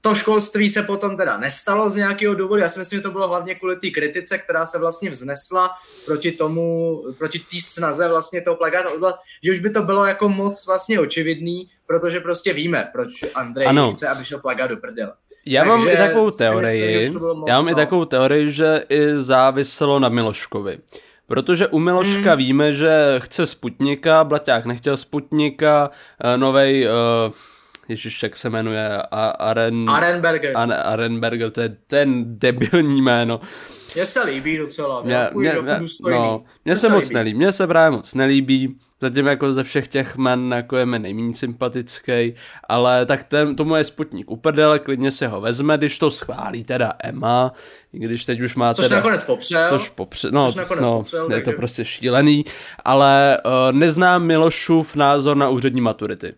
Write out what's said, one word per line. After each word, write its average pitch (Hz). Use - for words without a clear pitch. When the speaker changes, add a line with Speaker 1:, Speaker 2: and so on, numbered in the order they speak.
Speaker 1:
to 208
školství 208
se 208
potom 202
teda 156
nestalo 139
z 190
nějakého 202
důvodu. 190
Já 170
si 170
myslím, 190
že 196
to 196
bylo 185
hlavně 175
kvůli 180
té 180
kritice, 156
která 165
se 170
vlastně 165
vznesla 143
proti 156
tomu, 165
proti 156
té -
snaze 165
vlastně 170
toho 170
plakátu 170
odvolat, 180
že 160
už 180
by 190
to 208
bylo 196
jako 196
moc 196
vlastně 190
očividný, 165
protože 170
prostě 175
víme, 151
proč 120
Andrej 127
Speaker 2:
Ano. 135
Speaker 1:
chce, 139
aby 131
šel 143
plakát 127
do 113
prdele. 113
Speaker 2:
Já 135
mám 226
i -
Speaker 1:
Takže 175
Speaker 2:
takovou 202
Speaker 1:
si -
myslím, 113
Speaker 2:
teorii, 110
Speaker 1:
že 123
už 147
to 175
bylo 165
moc, 156
Speaker 2:
já 120
mám 147
i -
Speaker 1:
no. 165
Speaker 2:
takovou 160
teorii, 147
že 156
i 143
záviselo 135
na 131
Miloškovi. 110
Protože 170
u 156
Miloška 185
Speaker 1:
Hmm. 156
Speaker 2:
víme, 135
že 151
chce 160
Sputnika, 156
Blaťák 139
nechtěl 120
Sputnika, 147
eh, 123
novej, 135
eh, 104
ježiš, 113
jak 107
se 123
jmenuje? 110
A-, 110
Aren-, 117
Speaker 1:
Arenberger. 160
Speaker 2:
An-, 117
Arenberger, 113
to 113
je 110
ten 135
debilní 139
jméno. 120
Speaker 1:
Mně 175
se 247
líbí 151
docela, 143
Speaker 2:
Mně, 123
Speaker 1:
jako 123
Speaker 2:
mně, 135
Speaker 1:
jako 151
Speaker 2:
mně, 139
Speaker 1:
důstojný. 165
Speaker 2:
no, 113
mně -
Speaker 1:
Mně 175
Speaker 2:
se -
Speaker 1:
se 214
Speaker 2:
moc 196
Speaker 1:
líbí. 120
Speaker 2:
nelíbí, 110
mně 185
se 190
právě 165
moc 117
nelíbí. 135
Zatím 135
jako 139
ze 131
všech 139
těch 135
men 127
jako 120
je 127
mi 123
nejméně 110
sympatický, 120
ale 123
tak 135
ten, 147
tomu 156
je 156
Sputnik -
u 113
prdele, 151
klidně 135
si 135
ho 104
vezme, 131
když 143
to 151
schválí 113
teda 123
ema, 123
i -
když 113
teď 123
už 120
má 120
Speaker 1:
Což 120
Speaker 2:
teda 117
Speaker 1:
nakonec 208
popřel. 165
Speaker 2:
což 139
popře-, -
no, 139
Speaker 1:
Což 120
nakonec 175
Speaker 2:
no, 117
Speaker 1:
popřel, 160
Speaker 2:
je 165
to 117
Speaker 1:
takže -
Speaker 2:
prostě 120
šílený, 143
ale, 139
eh, 127
neznám 170
Milošův 160
názor 143
na 139
úřední 127
maturity. 107